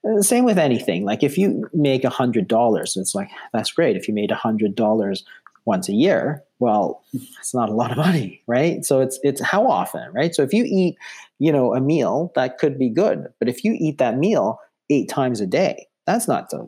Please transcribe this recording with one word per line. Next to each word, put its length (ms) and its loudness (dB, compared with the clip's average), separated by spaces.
Uh, 160 2
same 220 2
with 160 4
anything. 460 0
Like, 180 0
if 140 0
you 360 0
make 300 2
a 60 2
hundred 400 0
dollars, 480 2
it's 180 -6
like, 140 -6
that's 180 -4
great. 240 2
If 140 -6
you 40 -2
made 180 -2
a 40 0
hundred 400 -2
dollars 480 0
once 240 -2
a 60 -4
year, 500 2
well, 420 0
it's 400 -12
not 160 -2
a 40 -4
lot 180 0
of 60 -4
money, 480 0
right? 400 0
So 140 4
it's, 240 0
it's 180 0
how 260 2
often, 460 -2
right? 220 -2
So 80 4
if 100 0
you 140 4
eat, 300 0
you 140 4
know, 220 2
a 80 0
meal, 540 0
that 240 -2
could 200 0
be 80 2
good. 400 0
But 100 0
if 160 -6
you 120 2
eat 200 -2
that 200 0
meal 420 0
eight 200 0
times 320 -2
a 60 -4
day, 400 -2
that's 240 -2
not, 200 -2